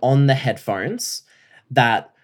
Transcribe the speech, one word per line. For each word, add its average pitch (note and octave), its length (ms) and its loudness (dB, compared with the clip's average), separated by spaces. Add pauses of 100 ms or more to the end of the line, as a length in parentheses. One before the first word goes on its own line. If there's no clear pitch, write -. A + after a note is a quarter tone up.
on C#3 240 4
the C3+ 80 4
headphones B2 880 -6 (480)
that A#2+ 400 0 (140)